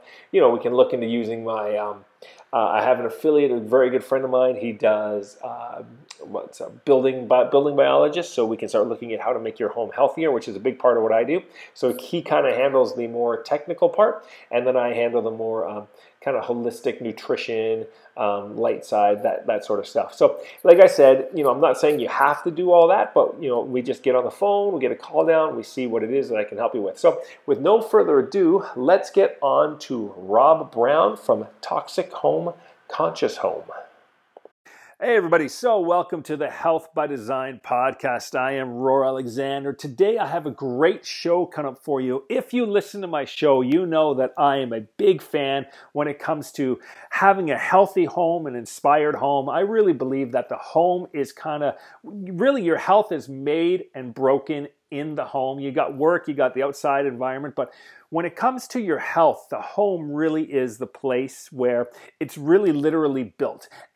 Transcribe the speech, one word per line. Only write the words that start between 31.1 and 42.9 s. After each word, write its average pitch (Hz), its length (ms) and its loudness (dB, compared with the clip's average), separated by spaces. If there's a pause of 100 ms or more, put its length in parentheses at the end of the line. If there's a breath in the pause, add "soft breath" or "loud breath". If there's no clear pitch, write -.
from 110 300 -2 (140)
Toxic - 520 -6
Home, 165 400 -2 (340 loud breath)
Conscious - 500 -4
Home. 78 260 -4 (1400 loud breath)
Hey 240 160 2
everybody, 165 320 2
so 226 320 0
welcome 175 420 -2
to 151 140 -8
the 143 120 -4
Health 160 440 -4
by 151 120 -2
Design 131 560 -6
podcast. 123 720 -2
I 135 200 -2
am 131 160 -6
Roar 131 340 2
Alexander. 135 720 -4
Today 180 440 0
I 196 80 -4
have 156 200 -4
a 143 60 -8
great 139 540 -2
show 170 400 -2
coming 139 280 -8
up - 100 -20
for 139 160 -2
you. 131 300 -4
If 254 240 -6
you 247 120 0
listen 202 360 -2